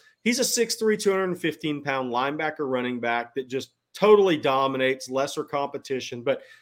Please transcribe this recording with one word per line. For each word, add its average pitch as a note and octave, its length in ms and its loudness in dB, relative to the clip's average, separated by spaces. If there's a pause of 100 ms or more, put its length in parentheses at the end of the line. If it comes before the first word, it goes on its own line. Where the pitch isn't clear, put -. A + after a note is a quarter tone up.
(240)
he's A#3+ 160 2
a A#3 40 0
six A3+ 300 0
three, G#3+ 220 0
two G#3 160 2
hundred F#3 260 -2
fifteen D3+ 460 -4
pound C3 280 -2
linebacker, D3+ 560 -2
running B2 300 -2
back A#2 380 -2
that C3 120 -6
just B2+ 220 -6 (240)
totally G3 420 6
dominates, C3+ 720 0
lesser C3+ 360 -2
competition, C3+ 800 -6
but B2+ 200 0 (200)